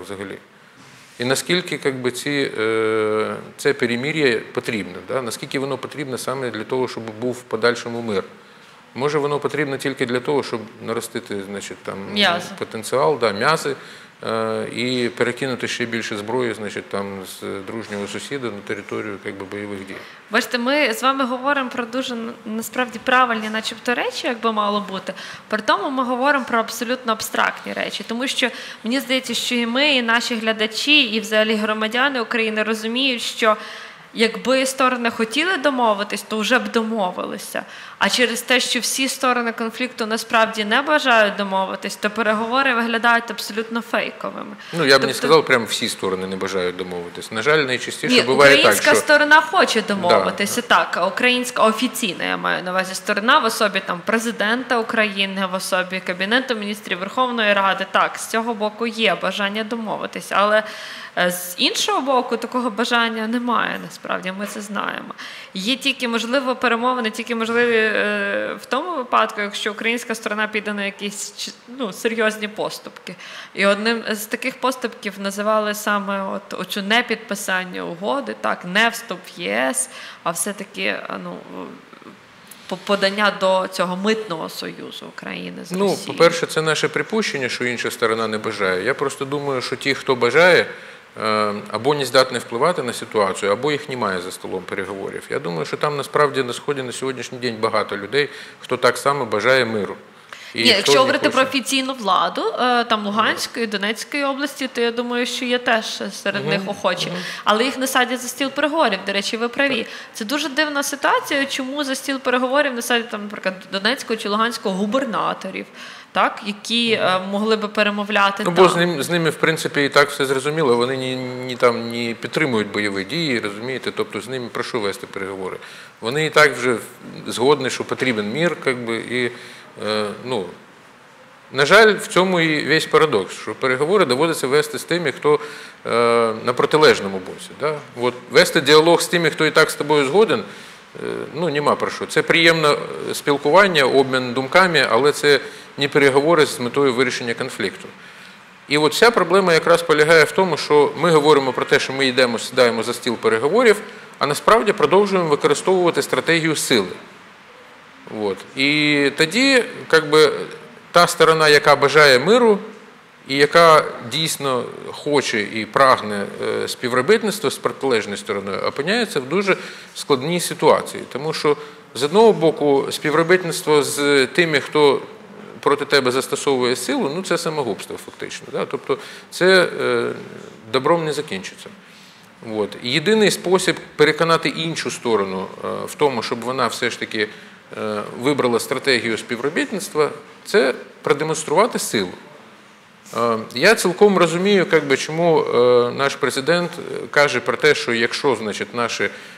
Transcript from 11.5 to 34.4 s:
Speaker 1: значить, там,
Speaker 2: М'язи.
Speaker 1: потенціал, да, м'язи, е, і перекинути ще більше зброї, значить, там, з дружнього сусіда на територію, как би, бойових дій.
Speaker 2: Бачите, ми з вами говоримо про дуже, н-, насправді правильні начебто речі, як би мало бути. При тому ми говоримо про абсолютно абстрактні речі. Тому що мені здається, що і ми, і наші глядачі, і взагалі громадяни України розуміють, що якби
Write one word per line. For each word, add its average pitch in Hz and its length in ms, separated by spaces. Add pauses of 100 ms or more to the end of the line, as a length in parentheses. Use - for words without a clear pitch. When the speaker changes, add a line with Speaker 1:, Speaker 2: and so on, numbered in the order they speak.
Speaker 1:
значить, 98 320
там, 98 300
Speaker 2:
М'язи. 190 340 (120)
Speaker 1:
потенціал, 131 640
да, 110 120
м'язи, 139 440 (460)
е, 110 440 (100)
і 123 320
перекинути 123 600
ще 120 180
більше 117 300
зброї, 117 380
значить, 101 340
там, 101 180 (200)
з - 160 (240)
дружнього 104 400
сусіда 120 400
на 101 200
територію, 107 580
как 101 100
би, 101 100
бойових 101 420
дій. 92 100 (340)
Speaker 2:
Бачите, 240 280
ми 254 360
з - 80
вами 269 220
говоримо 262 460
про 247 140
дуже, 254 300
н-, 226 180 (120)
насправді 226 600
правильні 240 440
начебто 220 460
речі, 339 320
як 240 140
би 226 120
мало 208 280 (100)
бути. 185 240 (340)
При 214 140
тому 330 280
ми 262 140
говоримо 254 400
про 233 140
абсолютно 233 540
абстрактні - 600
речі. 202 360
Тому 233 180
що 254 240 (340)
мені 247 160
здається, 254 340
що - 200
і 240 120
ми, 269 280
і 247 80
наші 233 340
глядачі, 220 640
і 220 180
взагалі 214 340
громадяни 220 640
України 220 420
розуміють, 226 600
що 214 340 (580)
якби 226 520